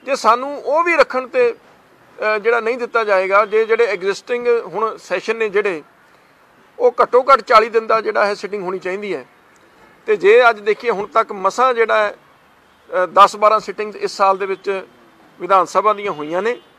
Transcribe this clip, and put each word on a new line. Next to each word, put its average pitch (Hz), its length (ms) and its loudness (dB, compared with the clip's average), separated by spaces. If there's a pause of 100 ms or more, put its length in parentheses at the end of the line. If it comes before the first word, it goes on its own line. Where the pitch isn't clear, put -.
(100)
ਤੇ 269 60 -2
ਸਾਨੂੰ 247 460 0
ਉਹ 302 220 0
ਵੀ 339 120 0
ਰੱਖਣ 254 320 0
ਤੇ, 247 260 0 (800)
ਅ, - 20 -2
ਜਿਹੜਾ 226 220 0
ਨਹੀਂ 226 180 -4
ਦਿੱਤਾ 233 260 -2
ਜਾਏਗਾ, 196 420 2
ਜੇ 214 180 2
ਜਿਹੜੇ 220 200 2
ਐਗਜ਼ਿਸਟਿੰਗ 202 600 -4 (200)
ਹੁਣ 202 300 -6
ਸੈਸ਼ਨ 190 400 -6
ਨੇ 220 120 -2
ਜਿਹੜੇ, 190 340 -2 (960)
ਉਹ 247 240 2
ਘੱਟੋ 240 200 2
ਘੱਟ 262 180 4
ਚਾਲੀ 226 280 2
ਦਿਨ 220 180 -2
ਦਾ 220 140 0
ਜਿਹੜਾ 214 260 0
ਹੈ 202 80 -2
ਸਿਟਿੰਗ 202 280 -10
ਹੋਣੀ 185 160 -6
ਚਾਹੀਦੀ 185 360 -8
ਹੈ। 127 120 -12 (800)
ਤੇ 214 100 2
ਜੇ 226 340 6
ਅੱਜ 214 100 -4
ਦੇਖੀਏ 208 300 -2
ਹੁਣ 202 160 -4
ਤੱਕ 220 260 -2
ਮਸਾਂ 208 420 0
ਜਿਹੜਾ 220 240 2
ਹੈ, 208 160 -2
ਅ, - 920 -8
ਦਸ 190 300 4
ਬਾਰਾਂ 214 240 2
ਸਿਟਿੰਗਸ 208 360 -10
ਇਸ 196 140 -6
ਸਾਲ 196 280 0
ਦੇ 196 80 -6
ਵਿੱਚ 190 400 -8 (540)
ਵਿਧਾਨ 180 240 2
ਸਭਾ 208 280 0
ਦੀਆਂ 202 200 -4
ਹੋਈਆਂ 151 300 -6
ਨੇ। 240 180 -4 (180)